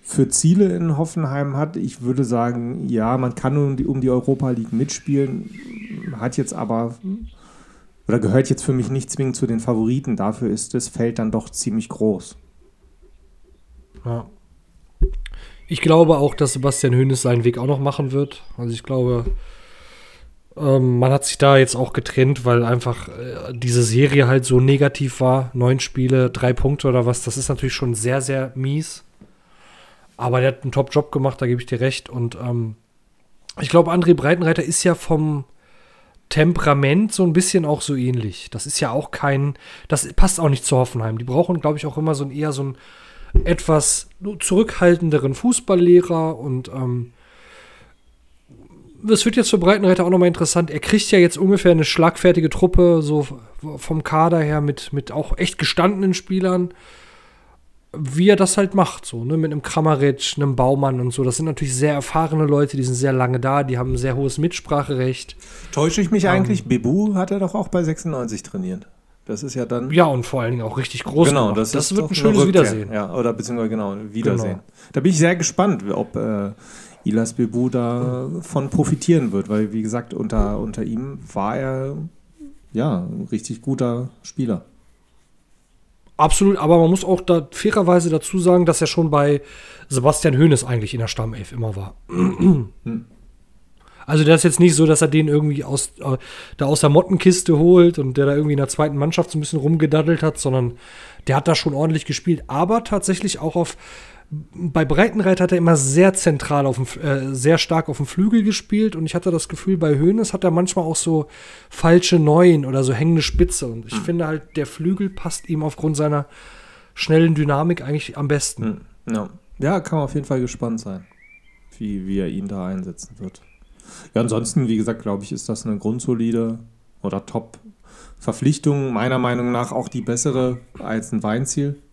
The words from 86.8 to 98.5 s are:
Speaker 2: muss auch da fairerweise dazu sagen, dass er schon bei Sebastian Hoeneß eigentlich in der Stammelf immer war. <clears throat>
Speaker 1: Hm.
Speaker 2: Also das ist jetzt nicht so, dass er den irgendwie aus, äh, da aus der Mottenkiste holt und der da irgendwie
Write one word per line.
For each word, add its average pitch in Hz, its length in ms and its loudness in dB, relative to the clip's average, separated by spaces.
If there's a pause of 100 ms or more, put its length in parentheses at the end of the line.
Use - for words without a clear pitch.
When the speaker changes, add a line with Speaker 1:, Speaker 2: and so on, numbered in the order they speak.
Speaker 2:
muss 185 160 2
auch 180 160 2
da 170 300 0
fairerweise 180 580 2
dazu 160 300 -2
sagen, 180 260 4
dass 160 160 2
er 165 60 2
schon 160 240 0
bei 143 320 2 (480)
Sebastian 135 480 2
Hoeneß 143 260 4
eigentlich 120 300 -4
in 120 60 -6
der 110 80 -4
Stammelf 113 440 -8
immer 110 240 -6
war. 98 260 -12
<clears throat> - 60 -20
Speaker 1:
Hm. 175 960 0 (1000)
Speaker 2:
Also 156 180 2
das 160 120 8
ist 156 80 0
jetzt 165 160 2
nicht 170 160 8
so, 156 100 6
dass 156 160 4
er 160 60 2
den 156 180 2
irgendwie 147 380 0
aus, 139 340 -6
äh, 131 180 -4 (400)
da 143 100 -2
aus 147 140 0
der 151 100 4
Mottenkiste 175 680 4
holt 170 400 8
und 131 180 -2
der 139 80 2
da 143 100 2
irgendwie 147 180 0